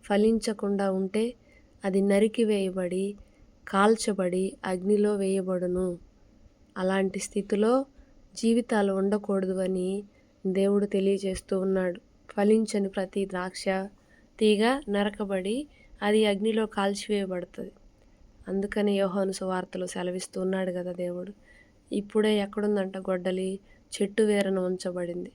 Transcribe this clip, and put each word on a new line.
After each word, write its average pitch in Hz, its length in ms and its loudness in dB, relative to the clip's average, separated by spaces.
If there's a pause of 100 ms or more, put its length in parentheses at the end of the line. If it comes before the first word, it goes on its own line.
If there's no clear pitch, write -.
ఫలించకుండా 208 880 2
ఉంటే 202 420 -2 (520)
అది 196 160 2
నరికివేయబడి, 196 1120 2 (520)
కాల్చబడి, 196 840 2 (120)
అగ్నిలో 202 500 2
వేయబడును. 185 840 -2 (800)
అలాంటి 190 420 0
స్థితిలో 214 680 0 (500)
జీవితాలు 226 580 2
ఉండకూడదు 196 600 0
అని 185 500 -2 (440)
దేవుడు 196 380 2
తెలియజేస్తూ 190 720 0
ఉన్నాడు. 185 420 0 (360)
ఫలించని 208 520 2
ప్రతి 196 360 -4
ద్రాక్ష 185 400 -8 (760)
తీగ 220 400 4 (100)
నరకబడి 202 760 -2 (340)
అది 214 240 4
అగ్నిలో 214 400 2
కాల్చివేయబడుతుంది. 196 1040 -4 (760)
అందుకని 202 520 0
యోహాను 190 320 0
సువార్తలో 185 560 -6
సెలవిస్తూ 180 540 -6
ఉన్నాడు 185 300 -2
కదా 180 200 -6
దేవుడు. 180 420 -6 (580)
ఇప్పుడే 208 480 0
ఎక్కడుందంట 202 580 -2
గొడ్డలి? 185 640 -4 (420)
చెట్టు 202 220 2
వేరున 196 360 2
ఉంచబడింది. 180 760 -4